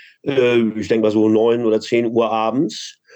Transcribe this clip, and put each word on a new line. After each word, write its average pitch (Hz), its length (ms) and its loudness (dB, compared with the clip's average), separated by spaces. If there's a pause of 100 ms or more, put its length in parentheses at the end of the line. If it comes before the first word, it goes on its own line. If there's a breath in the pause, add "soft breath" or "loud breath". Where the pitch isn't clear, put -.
(240 loud breath)
äh, 123 340 2 (200)
ich 101 120 -6
denk 113 120 0
mal 107 100 2
so 110 180 2
neun 117 360 2
oder 110 140 2
zehn 120 280 -2
Uhr 113 240 0
abends 113 640 -4 (180 loud breath)